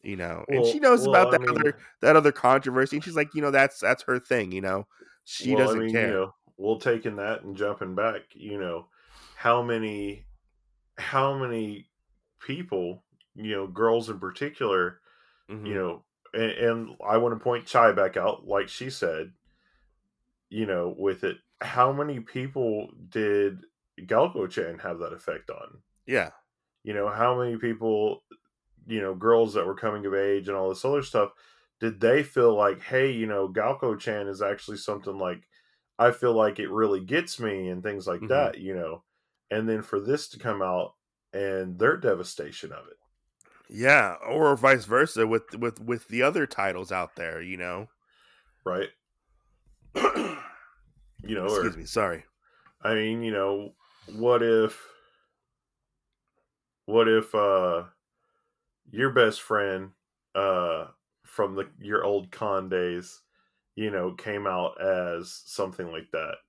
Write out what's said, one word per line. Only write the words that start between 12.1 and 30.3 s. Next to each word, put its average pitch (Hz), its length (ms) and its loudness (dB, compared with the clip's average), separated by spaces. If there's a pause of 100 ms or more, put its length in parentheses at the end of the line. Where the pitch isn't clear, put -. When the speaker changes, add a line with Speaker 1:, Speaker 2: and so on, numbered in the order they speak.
Speaker 2:
people, 98 600 -6 (300)
you 107 200 -10
know, 98 120 -4
girls 113 420 0
in 98 100 -10
particular, 92 800 -2 (500)
Speaker 1:
Mm-hmm. 107 180 -12
Speaker 2:
you 104 80 -6
know, 90 280 -4 (300)
and, 113 180 0
and 117 380 -2 (160)
I 107 120 2
wanna 117 220 2
point 120 280 -2
Chai 117 260 6
back 95 240 2
out, 95 300 -2
like 101 220 0
she 131 200 -10
said, 85 420 -4 (1160)
you 107 160 -4
know, 90 320 -2
with 95 260 -2
it, 92 140 -4 (240)
how 127 300 2
many 139 280 -4
people 127 680 -4 (200)
did 101 560 0 (340)
Galco-chan 92 800 0
have 85 200 -8
that 80 140 -8
effect - 360 -10
on? - 320 -16 (240)
Speaker 1:
Yeah. 98 260 -2 (520)
Speaker 2:
You 107 100 -8
know, 104 160 -2
how 120 300 2
many 120 180 -4
people, 110 680 -2 (600)
you 110 160 -4
know, 95 140 -4
girls 110 380 4
that 95 120 0
were 98 100 -4
coming 104 300 -4
of 98 80 -2
age 98 340 0